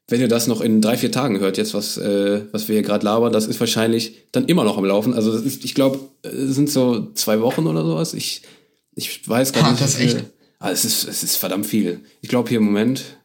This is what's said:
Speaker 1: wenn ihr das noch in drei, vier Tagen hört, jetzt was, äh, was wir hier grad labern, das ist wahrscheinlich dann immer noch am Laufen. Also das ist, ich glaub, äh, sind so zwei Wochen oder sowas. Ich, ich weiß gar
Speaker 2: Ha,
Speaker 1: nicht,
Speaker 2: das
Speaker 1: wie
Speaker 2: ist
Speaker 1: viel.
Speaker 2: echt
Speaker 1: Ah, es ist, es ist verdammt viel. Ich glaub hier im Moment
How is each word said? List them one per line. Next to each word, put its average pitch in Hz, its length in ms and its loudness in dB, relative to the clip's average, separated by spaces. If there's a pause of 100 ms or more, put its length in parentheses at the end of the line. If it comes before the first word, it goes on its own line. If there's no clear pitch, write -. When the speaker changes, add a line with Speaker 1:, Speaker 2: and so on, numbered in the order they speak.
Speaker 1:
wenn 120 140 2
ihr 127 60 4
das 117 200 2
noch 113 120 0
in 110 220 4
drei, 113 160 2
vier 117 140 0
Tagen 127 280 0
hört, 95 200 0
jetzt 107 160 -4
was, - 220 -6
äh, 101 440 0 (100)
was 107 160 -6
wir 107 60 0
hier 107 80 2
grad 104 220 0
labern, 113 280 2
das 110 140 2
ist 117 140 -6
wahrscheinlich 113 560 0 (160)
dann 127 140 0
immer - 180 2
noch 104 120 2
am 95 100 0
Laufen. 104 280 2
Also 110 180 0
das 113 120 -2
ist, 135 200 -6
ich 123 120 -8
glaub, - 240 2 (240)
äh, - 60 -12 (180)
sind 139 200 2
so 123 460 0
zwei 107 280 0
Wochen 156 260 2
oder 160 180 0
sowas. 165 300 -2
Ich, - 260 -8 (540)
ich - 340 -10
weiß 127 240 0
gar 113 120 4
Speaker 2:
Ha, 123 60 4
Speaker 1:
nicht, 120 120 0
Speaker 2:
das 117 160 0
Speaker 1:
wie 123 60 2
Speaker 2:
ist 120 80 4
Speaker 1:
viel. 117 80 -2
Speaker 2:
echt - 80 -14 (320)
Speaker 1:
Ah, 98 100 -4
es - 120 -2
ist, - 240 -2
es - 160 -8
ist - 140 -2
verdammt 95 300 -4
viel. 90 340 -2 (200)
Ich - 60 -14
glaub 120 220 0
hier 120 80 2
im 107 80 4
Moment 110 380 0 (220)